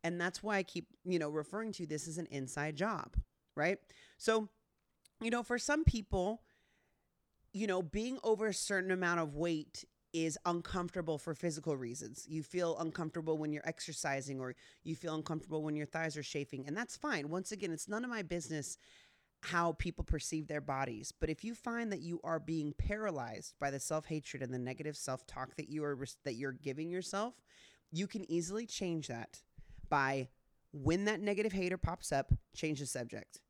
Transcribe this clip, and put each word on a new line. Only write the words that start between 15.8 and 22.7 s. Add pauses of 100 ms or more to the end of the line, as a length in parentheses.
thighs
are
chafing,
and
that's
fine.
Once
again,
it's
none
of
my
business (680)
how
people
perceive
their
bodies.
But
if
you
find
that
you
are
being